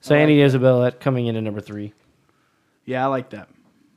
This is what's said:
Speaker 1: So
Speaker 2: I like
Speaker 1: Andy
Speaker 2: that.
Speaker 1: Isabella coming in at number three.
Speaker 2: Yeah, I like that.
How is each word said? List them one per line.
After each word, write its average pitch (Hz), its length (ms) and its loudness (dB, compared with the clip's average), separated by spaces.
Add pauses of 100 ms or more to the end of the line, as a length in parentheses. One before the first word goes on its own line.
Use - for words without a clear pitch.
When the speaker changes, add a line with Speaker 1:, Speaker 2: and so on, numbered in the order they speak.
Speaker 1:
So - 140 0
Speaker 2:
I 147 40 4
like 151 40 4
Speaker 1:
Andy 151 160 4
Speaker 2:
that. 143 80 6
Speaker 1:
Isabella 127 460 2
coming 123 340 -4
in 113 100 -4
at 113 60 -4
number 104 180 -8
three. 104 320 -14 (920)
Speaker 2:
Yeah, 127 200 -6
I - 40 -2
like 131 220 -6
that. 101 180 -18 (480)